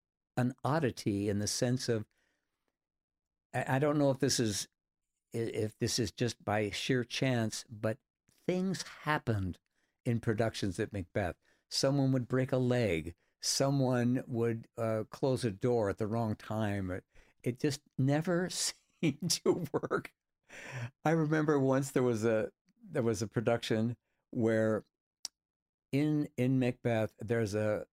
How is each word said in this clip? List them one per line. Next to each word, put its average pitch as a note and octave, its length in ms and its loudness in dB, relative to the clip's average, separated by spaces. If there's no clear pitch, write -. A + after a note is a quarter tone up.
an B2 160 0
oddity A2+ 640 0
in G2+ 120 0
the G#2 80 -2
sense B2 420 -2
of, A2 160 -2
I, B2+ 220 0
I C3+ 40 2
don't D3+ 180 2
know C#3+ 140 4
if B2+ 80 -4
this C3+ 200 2
is, G#2+ 300 -2
i-, - 40 -6
if G#2+ 400 -4
this A#2 200 0
is A2 140 -2
just - 320 -4
by G#2 240 0
sheer B2+ 340 0
chance, A#2+ 680 -2
but A2 280 -4
things F#3 380 -2
happened G#2+ 540 -2
in A#2 160 0
productions A2 580 -2
at G#2 140 -4
Macbeth. F#2+ 420 -4
Someone C3+ 440 2
would B2+ 160 -2
break B2+ 240 0
a C3 40 4
leg. A2 560 0
Someone B2+ 840 2
would, A#2 400 -2
uh, A2 340 0
close C3 320 0
a A2+ 80 0
door A2+ 380 0
at F#2 80 -4
the A2 100 -2
wrong A2 300 -2
time. G2+ 540 -2
It, F#2+ 120 -8
it B2 160 -4
just C#3+ 220 -2
never E3 520 0
<laughs> - 0 -
seemed - 800 -4
to F3 300 2
work. - 400 -4
I D3+ 80 0
remember D#3 480 2
once C3+ 320 2
there C3 120 2
was A#2 200 2
a, A2+ 280 2
there D3 100 -2
was A2+ 220 0
a G#2+ 40 -2
production A#2 680 0
where A2 520 2
in, D3 360 2
in C3 220 4
Macbeth, A#2+ 600 0
there's A2 360 0
a, G#2+ 380 0